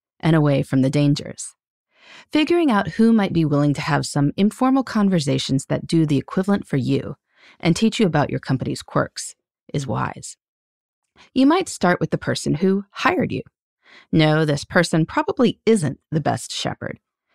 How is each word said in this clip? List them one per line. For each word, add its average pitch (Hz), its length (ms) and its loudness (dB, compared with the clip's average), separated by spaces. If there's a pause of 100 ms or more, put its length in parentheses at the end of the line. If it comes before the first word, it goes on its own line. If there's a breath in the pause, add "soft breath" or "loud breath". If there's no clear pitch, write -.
(200)
and 160 160 2
away 147 280 2
from 135 180 0
the 131 80 2
dangers. 143 640 -2 (760 loud breath)
Figuring 311 400 2
out 202 160 0
who 226 260 4
might 208 180 2
be 165 140 2
willing 147 300 2
to 151 60 -8
have 139 260 0
some 143 300 0
informal 254 460 2
conversations 143 840 0
that - 180 -4
do 165 220 2
the 147 100 2
equivalent 190 480 -2
for - 120 -4
you 131 380 -4 (440 soft breath)
and 175 160 2
teach 220 240 0
you 220 80 4
about 151 240 0
your 131 80 -4
company's 135 420 -4
quirks - 540 -6 (360)
is 139 140 -4
wise. - 500 -8 (1000 soft breath)
You 262 100 4
might 339 240 2
start 180 300 0
with 160 100 -2
the 165 80 -4
person 139 380 -4
who 190 340 0
hired 262 420 -2
you. - 120 -8 (680 soft breath)
No, 156 340 4
this 143 200 -2
person 170 400 0
probably - 580 0
isn't 180 360 0 (100)
the 151 120 -2
best 120 300 -4
shepherd, - 480 -8 (360)